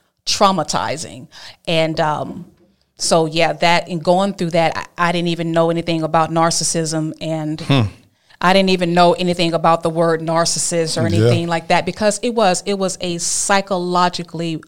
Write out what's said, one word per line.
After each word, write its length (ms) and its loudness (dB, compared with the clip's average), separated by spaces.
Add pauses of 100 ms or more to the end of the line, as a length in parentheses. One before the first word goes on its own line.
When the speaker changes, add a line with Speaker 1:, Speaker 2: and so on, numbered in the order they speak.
(260)
Speaker 1:
traumatizing. 1000 -2 (400)
And, 320 0
um, 460 -4 (500)
so 300 2
yeah, 260 2
that, 360 2
and 140 -6
going 320 2
through 160 -4
that, 260 2
I, 320 -2
I 40 0
didn't 160 -2
even 240 -2
know 180 2
anything 320 -2
about 280 0
narcissism, 920 0
and 400 -6
Speaker 2:
Hmm. 220 2 (640)
Speaker 1:
I 100 6
didn't 160 4
even 220 0
know 200 6
anything 420 0
about 300 2
the 60 0
word 300 0
narcissist 800 -2
or 80 0
Speaker 2:
Yeah. 80 0
Speaker 1:
anything 300 4
like 220 -4
that, 180 2
because 380 -2
it 100 -2
was, 320 2
it 100 -2
was 240 -4
a 180 -4
psychologically 1500 -2